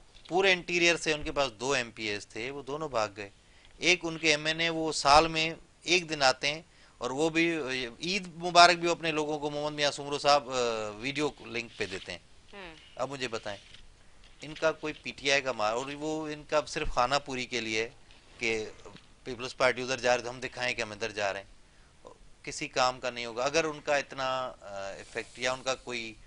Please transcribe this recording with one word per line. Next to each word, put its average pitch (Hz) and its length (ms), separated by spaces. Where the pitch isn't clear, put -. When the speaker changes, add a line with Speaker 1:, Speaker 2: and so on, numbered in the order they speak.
Speaker 1:
पूरे 190 240
interior 170 440
से 160 160
उनके 151 180
पास 139 200
दो 120 240
एमपीएस 110 520
थे, 113 240
वो 143 120
दोनों 147 280
भाग 107 240
गए। 101 160
एक 170 240
उनके 160 240
एमएनए, 156 400
वो 160 240
साल 151 360
में 160 280
एक 175 200
दिन 151 160
आते 131 260
हैं, 156 180
और 123 120
वो 156 180
भी, 165 260
अ, 127 460
ईद 180 340
मुबारक 175 400
भी 170 140
अपने 165 220
लोगों 151 260
को, 147 120
मोहम्मद 147 260
मियां 147 140
सुमरो 143 280
साहब, 143 320
अ, 113 480
video 139 360
link 113 320
पे 104 80
देते 92 260
हैं। 85 80
Speaker 2:
हम्म। 175 220
Speaker 1:
अब 131 100
मुझे 131 200
बताएं, 107 300
इनका 156 260
कोई 151 220
पीटीआई 139 480
का 131 120
मार, 107 200
और 135 220
वो 156 340
इनका 151 320
सिर्फ 147 340
खाना 127 240
पूरी 127 280
के 120 140
लिए 110 240
कि 110 300
People's 123 280
Party 127 300
उधर 127 180
जा 123 140
रहे 120 100
तो 120 60
हम 127 100
दिखाएं 123 340
कि 117 80
हम 107 100
इधर 107 200
जा 101 180
रहे 98 120
हैं, - 80
किसी 147 240
काम 127 300
का 123 120
नहीं 120 160
होगा। 117 180
अगर 156 220
उनका 147 320
इतना, 131 640
अ, 98 380
effect 113 380
या 127 140
उनका 131 220
कोई 117 420